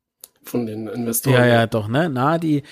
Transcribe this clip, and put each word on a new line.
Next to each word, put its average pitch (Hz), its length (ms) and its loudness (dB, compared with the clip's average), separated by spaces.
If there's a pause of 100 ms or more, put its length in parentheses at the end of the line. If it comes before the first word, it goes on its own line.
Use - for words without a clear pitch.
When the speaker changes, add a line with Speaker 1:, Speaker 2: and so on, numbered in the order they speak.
(420)
Speaker 1:
Von 120 240 -6
den 107 220 -8
Investoren. 117 480 0
Speaker 2:
Ja, 123 100 6
ja, 117 200 4
doch, 110 200 -2
ne? 143 220 -2
Nadi, 147 640 0